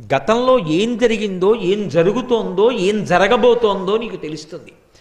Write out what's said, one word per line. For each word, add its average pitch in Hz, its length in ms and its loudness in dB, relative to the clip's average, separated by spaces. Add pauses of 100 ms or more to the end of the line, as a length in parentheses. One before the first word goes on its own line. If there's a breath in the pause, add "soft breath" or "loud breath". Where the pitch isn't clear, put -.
(160)
గతంలో 240 440 2
ఏం 196 380 -2
జరిగిందో, 208 580 0
ఏం 196 340 -2
జరుగుతోందో, 202 840 0
ఏం 202 340 -2
జరగబోతోందో 202 920 2
నీకు 214 180 -8
తెలుస్తుంది. 151 580 -14 (280 soft breath)